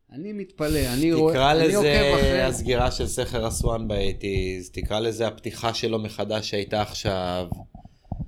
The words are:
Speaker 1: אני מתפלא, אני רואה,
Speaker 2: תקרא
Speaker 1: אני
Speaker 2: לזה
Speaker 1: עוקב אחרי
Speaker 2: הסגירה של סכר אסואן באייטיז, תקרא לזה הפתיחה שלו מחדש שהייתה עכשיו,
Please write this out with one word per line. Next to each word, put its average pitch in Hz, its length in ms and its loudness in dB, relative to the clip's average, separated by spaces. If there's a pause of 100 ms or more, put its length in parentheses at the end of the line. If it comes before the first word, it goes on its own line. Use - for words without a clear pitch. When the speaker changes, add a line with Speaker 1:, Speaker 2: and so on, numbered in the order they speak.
(120)
Speaker 1:
אני 175 200 -10
מתפלא, 156 460 -4 (160)
אני 156 180 2
רואה, 156 220 4
Speaker 2:
תקרא 135 180 6
Speaker 1:
אני 160 160 4
Speaker 2:
לזה 196 80 4
Speaker 1:
עוקב 143 440 4
אחרי 135 220 4
Speaker 2:
הסגירה 127 480 0
של 123 160 -2
סכר 113 420 -2
אסואן 113 400 -2
באייטיז, 95 840 -2
תקרא 101 300 -4
לזה 113 260 0
הפתיחה 113 480 -4
שלו 113 240 -2
מחדש 107 520 -4
שהייתה 104 320 -2
עכשיו, 92 640 -2 (800)